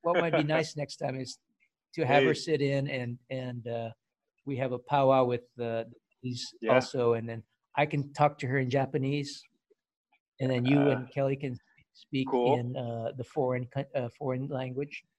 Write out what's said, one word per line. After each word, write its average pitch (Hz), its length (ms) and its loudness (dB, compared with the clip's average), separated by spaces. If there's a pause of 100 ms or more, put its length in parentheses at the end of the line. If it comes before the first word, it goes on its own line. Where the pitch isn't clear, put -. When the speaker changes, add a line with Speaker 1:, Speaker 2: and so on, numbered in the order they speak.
(140)
Speaker 1:
what 170 80 4
might 165 140 2
be 156 80 4
Speaker 2:
<laughs> - 0 -
Speaker 1:
nice 156 340 0
next 147 200 -8
time 135 220 -4
is 117 200 -10 (560)
to 160 100 -2
have 139 180 6
her 131 100 4
Speaker 2:
Hey. - 140 -4
Speaker 1:
sit 151 140 2
in 139 260 0
and, 123 300 -4 (140)
and, 123 360 -8
uh, 117 220 -6 (560)
we 139 120 -4
have 127 160 0
a 120 60 -4
powwow 135 440 4
with 120 180 0 (160)
the, 113 300 -4 (340)
these 123 400 -8
Speaker 2:
Yeah. 110 140 2
Speaker 1:
also, 123 380 2
and 113 140 -4
then 113 140 -10 (360)
I 147 80 4
can 143 280 -4
talk 147 260 4
to 131 80 -4
her 135 120 2
in 131 100 0
Japanese, 135 720 -2 (1000)
and 131 100 0
then 123 140 0
you 143 220 6
Speaker 2:
Yeah. 131 100 4
Speaker 1:
and 127 160 -10
Kelly 139 240 0
can 139 200 -8 (360)
speak 131 360 -4
Speaker 2:
Cool. 123 300 4
Speaker 1:
in, 123 160 -4
uh, 117 420 -6
the 127 60 -6
foreign 127 440 -2
coun-, 139 180 -6 (100)
uh, 123 140 -2 (100)
foreign 131 300 -4
language 131 540 -6 (160)